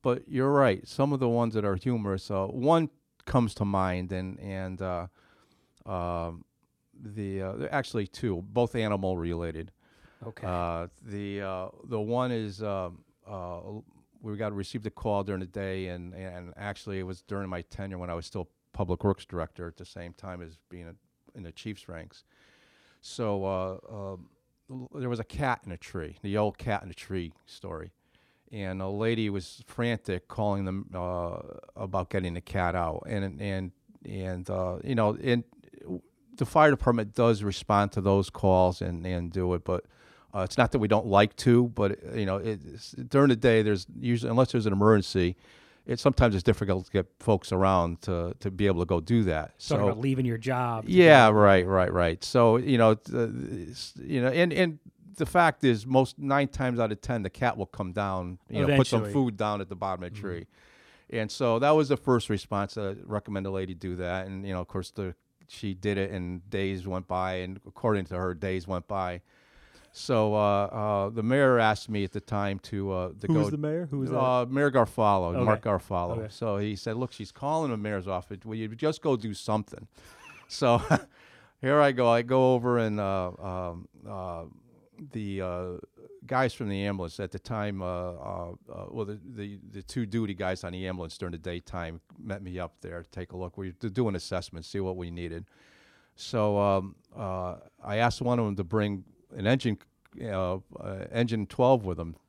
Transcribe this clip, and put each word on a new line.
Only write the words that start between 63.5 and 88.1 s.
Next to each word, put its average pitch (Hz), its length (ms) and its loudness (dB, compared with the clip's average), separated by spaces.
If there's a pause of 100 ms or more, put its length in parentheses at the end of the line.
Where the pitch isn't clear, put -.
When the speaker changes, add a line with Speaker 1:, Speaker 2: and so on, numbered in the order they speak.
Speaker 1:
lady 95 220 -4
do 90 240 -8
that. 92 300 -4
And, 98 200 -10
you 95 60 -4
know, 90 80 -2
of - 80 -10
course, 92 220 -6
the, 95 220 -8 (360)
she 101 240 -8
did 98 240 -2
it, 95 140 -2
and 90 380 -8
days 98 380 -4
went 92 220 -6
by, 92 300 -2
and 95 280 -10
according 104 380 0
to 90 100 -8
her, 90 180 -2
days 92 320 -4
went 90 220 -6
by. 92 340 -4 (720)
So, 107 420 2
uh, - 20 4
uh, 101 720 2
the 113 120 -6
mayor 127 380 4
asked 110 300 2
me 101 160 0
at - 80 -8
the 104 80 -6
time 101 380 -2
to, 98 340 -6
uh, 92 140 -2 (120)
to 101 80 -6
Speaker 2:
Who 165 60 2
Speaker 1:
go 156 80 4
Speaker 2:
was - 100 0
the 151 60 -4
mayor? 156 340 -4
Who 143 80 -4
was 131 120 -4
that? 151 60 -2
Speaker 1:
Uh, 127 320 2
Mayor 139 220 2
Garofalo, 104 640 4
Speaker 2:
Okay. 127 80 2
Speaker 1:
Mark 107 200 2
Garofalo. 92 540 -2
Speaker 2:
Okay. 110 120 -6
Speaker 1:
So 104 300 -4
he 104 180 -4
said, 110 180 -6
"Look, 123 160 -6
she's - 220 -14
calling 151 380 -4
the 110 60 -4
mayor's 104 300 -4
office. 92 380 -6
Will 110 100 -8
you 110 140 -6
just 151 320 -4
go 135 160 2
do 107 160 -6
something?" - 540 -4 (300)
<laughs> - 300 -20
So 120 340 4 (400)
<laughs> - 400 -20
here 143 200 4
I 143 100 6
go. 123 160 4
I 117 140 6
go 131 320 6
over, 120 240 4
and, 107 240 0
uh, 95 300 -2 (100)
um, 90 480 -8 (200)
uh, 90 340 -10 (680)
the, 101 300 -6
uh, 90 260 -4 (580)
guys 127 280 0
from 107 160 -6
the 98 160 -2
ambulance 95 340 -4
at 92 120 -6
the 98 80 -10
time, 104 420 -6
uh, 90 40 -6
uh, 90 680 -8 (200)